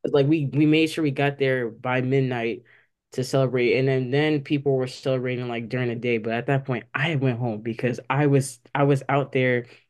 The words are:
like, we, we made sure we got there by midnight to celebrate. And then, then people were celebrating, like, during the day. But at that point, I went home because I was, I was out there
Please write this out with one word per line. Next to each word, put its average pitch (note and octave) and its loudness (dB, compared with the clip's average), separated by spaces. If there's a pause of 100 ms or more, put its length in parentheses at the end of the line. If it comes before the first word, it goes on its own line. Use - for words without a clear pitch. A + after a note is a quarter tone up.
like, C#3+ 2
we, D#3 2
we C#3+ 2
made D#3 4
sure D#3+ -4
we C#3+ 2
got C#3 0
there C3 0
by B2+ -2
midnight B2+ 0 (500)
to B2+ -4
celebrate. B2 2
And C3 2
then, B2+ 0
then D3+ 0
people C#3 0
were C3 -2
celebrating, B2+ -4
like, A#2 -8
during B2 -2
the A#2 -4
day. A#2 0
But A2+ -4
at A#2+ -4
that C3+ 0
point, B2 -4
I D#3 -2
went B2+ 0
home A2 -4
because A#2 -4 (100)
I C#3+ 2
was, C#3 2 (160)
I D3 4
was C#3 2
out C#3 0
there B2+ 2 (240)